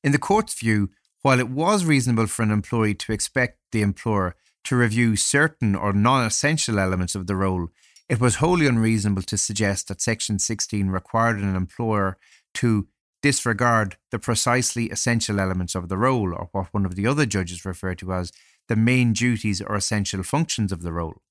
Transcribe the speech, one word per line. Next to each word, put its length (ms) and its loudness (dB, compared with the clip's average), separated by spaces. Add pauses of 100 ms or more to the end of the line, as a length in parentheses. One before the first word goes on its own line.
In 80 2
the 80 2
court's 360 0
view, 340 0 (320)
while 180 4
it 100 -2
was 360 2
reasonable 420 4
for 140 -4
an 100 2
employee 440 0
to 180 -6
expect 460 -4 (120)
the 100 0
employer 540 0 (280)
to 120 -2
review 400 4
certain 600 2
or 180 -2
non-essential 880 2
elements 340 0
of 140 -6
the 80 -2
role, 340 0 (400)
it 100 0
was 160 2
wholly 320 2
unreasonable 560 2
to 140 -4
suggest 500 -2
that 140 -10
Section 360 -2
sixteen 520 -2
required 500 -2
an 160 -2
employer 640 -2 (380)
to 320 0 (340)
disregard 760 0 (120)
the 80 -8
precisely 720 0
essential 500 -2
elements 360 -2
of 120 -4
the 100 -4
role, 360 0
or 180 -8
what 220 -6
one 140 0
of 80 -4
the 100 -2
other 220 2
judges 360 -4
referred 360 -6
to 120 -8
as 200 -4 (360)
the 80 0
main 380 4
duties 480 0
or 140 -6
essential 480 -2
functions 480 -2
of 100 -6
the 100 -6
role. 400 -6